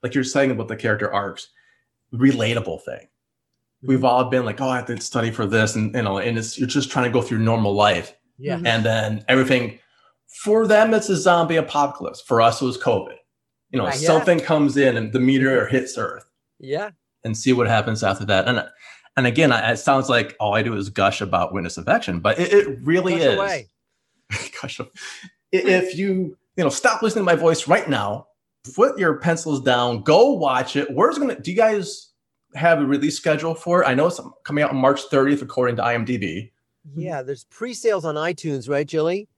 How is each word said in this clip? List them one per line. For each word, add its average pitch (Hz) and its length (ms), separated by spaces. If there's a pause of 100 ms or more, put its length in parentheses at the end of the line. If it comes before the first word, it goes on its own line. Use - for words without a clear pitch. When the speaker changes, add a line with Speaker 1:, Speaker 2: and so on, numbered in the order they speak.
Speaker 1:
like 127 120
you're 135 80
saying 135 280
about 110 180
the 113 60
character 107 380
arcs, 98 360 (640)
relatable 117 680
thing. - 240 (760)
We've 131 160
Speaker 2:
Mm-hmm. 131 60
Speaker 1:
all 123 240
been 127 160
like, 110 160
"Oh, 135 80
I 127 80
have 120 100
to 117 140
study 113 300
for 110 140
this," 110 300
and, 110 200
you 127 80
know, 98 160
and 113 180
it's, 113 200
you're 131 100
just 139 240
trying 123 140
to 120 60
go 120 100
through 110 180
normal 110 340
life. 101 420 (220)
Speaker 2:
Yeah. 135 200
Speaker 3:
Mm-hmm. 117 100
Speaker 1:
And 113 180
then 110 420
everything, 131 520 (480)
for 220 400
them, 214 260
it's 214 160
a 196 60
zombie 170 420
apocalypse. 147 640
For 117 200
us, 117 200
it 139 40
was 123 120
covid. - 380 (560)
You 131 80
know, 104 60
Speaker 3:
Right. 131 100
Speaker 1:
something 160 440
Speaker 2:
Yeah. 135 60
Speaker 1:
comes 147 320
in 131 200
and 110 160
the 127 60
meteor 131 460
hits 131 320
Earth. 104 280 (340)
Speaker 2:
Yeah. 156 320 (320)
Speaker 1:
And 110 140
see 127 160
what 120 140
happens 110 360
after 98 220
that. 95 220
And, 120 160 (540)
and 131 100
again, 135 240
I, 113 220
it 117 40
sounds 135 320
like 117 300
all 104 160
I 110 80
do 113 120
is 101 140
gush 98 320
about 90 320
Witness 87 240
Infection, 92 420
but 104 200
it, 175 140
it 202 280
really 175 320
Speaker 2:
Gush 165 100
Speaker 1:
is. 131 120
Speaker 2:
away. 185 320 (640)
Speaker 1:
<laughs> - 300
Gush - 180
a-, - 40
i-, - 40 (640)
if 185 460
you, 185 400 (200)
you 185 60
know, 147 60
stop - 320
listening 220 240
to 175 60
my 170 40
voice 165 320
right 180 220
now, 107 380 (480)
put 262 240
your 160 200
pencils 160 420
down, 123 420
go 208 280
watch 135 440
it. 143 180
Where's 247 240
it - 40
gonna, 262 180
do 131 120
you 180 60
guys 220 520 (460)
have 160 260
a 143 40
release 143 300
schedule 160 400
for 175 280
it? - 40
I 135 60
know 147 140
it's 175 120 (240)
coming 147 200
out - 80
on 139 60
March 139 260
thirtieth, 139 380
according 123 360
to 117 60
I 120 100
M 117 120
D 123 120
B. 95 340 (440)
Speaker 2:
Yeah, 165 260
there's 131 240
pre-sales 220 600
on 156 100
iTunes, 151 520
right, 143 200
Jilly? 170 400 (100)